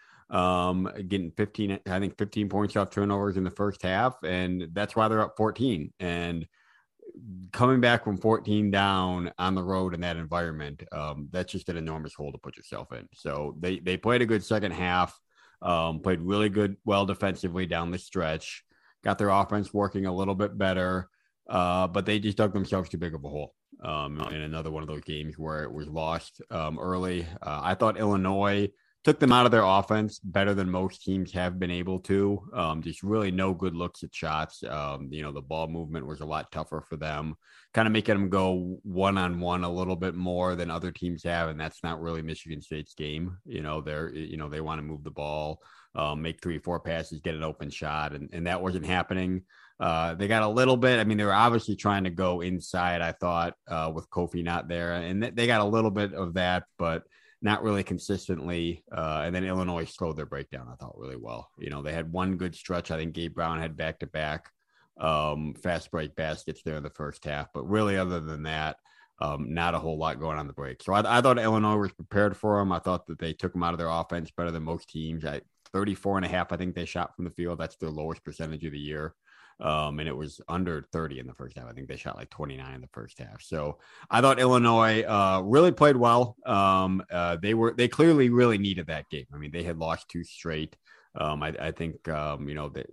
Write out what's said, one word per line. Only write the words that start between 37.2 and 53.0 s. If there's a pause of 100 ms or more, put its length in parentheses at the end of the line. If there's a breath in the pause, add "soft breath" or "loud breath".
kinda
making
them
go
one-on-one
a
little
bit
more
than
other
teams
have,
and
that's
not
really
Michigan
State's
game.
You
know,
they're,
you
know,
they
wanna
move
the
ball, (320 soft breath)
um,
make
three,
four
passes,
get
an
open
shot,
and,
and
that
wasn't
happening. (360 soft breath)
Uh,
they
got
a
little
bit,
I
mean,
they
were
obviously
trying
to
go
inside,